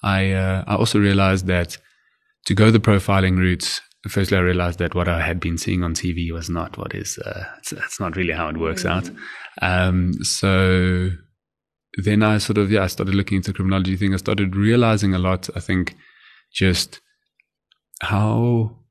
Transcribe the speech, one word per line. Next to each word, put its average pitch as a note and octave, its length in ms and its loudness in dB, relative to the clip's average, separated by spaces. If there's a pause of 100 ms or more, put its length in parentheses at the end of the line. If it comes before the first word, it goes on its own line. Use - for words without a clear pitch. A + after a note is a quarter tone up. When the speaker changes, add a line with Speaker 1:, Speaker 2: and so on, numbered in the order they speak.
Speaker 1:
I, F#2+ 300 2
uh, F#2+ 340 0
I G#2 80 -2
also G#2 240 2
realized G2 480 4
that F2+ 300 0 (680)
to - 80 0
go G#2+ 160 6
the A2+ 100 6
profiling F#2+ 580 2
route, F2+ 440 -2 (260)
firstly, G2 300 0
I F#2 40 2
realized F2 380 0
that F2 140 -2
what F2+ 140 0
I E2 180 -2
had E2+ 140 -4
been E2+ 180 -4
seeing F#2 260 -2
on E2+ 120 -2
T F2+ 160 -4
V E2+ 200 -4
was E2 180 -8
not E2+ 280 -6
what - 160 -10
is, - 240 -8
uh, - 280 -10 (120)
it's, - 140 -14
it's - 280 -10
not F2+ 160 -6
really F2+ 180 -2
how D#2+ 160 -4
it D2+ 80 -8
works D#2+ 280 -4
out. F2+ 200 -2
Speaker 2:
Mm. - 120 -16 (440)
Speaker 1:
Um, F2+ 520 2 (100)
so F#2 880 2 (840)
then G#2 260 2
I G#2+ 160 4
sort G#2 220 0
of, G2+ 120 2
yeah, G#2 120 2
I F#2 40 0
started F#2+ 280 -2
looking G2 220 0
into F#2 140 -2
the G2 40 -6
criminology F#2+ 400 0
thing. G2 180 0
I F#2+ 40 0
started G2 380 -2
realizing G#2+ 600 2
a F#2 40 0
lot, F#2 360 -2
I - 40 -6
think, F#2 360 -2 (580)
just - 480 0 (1000)
how A2+ 760 0 (140)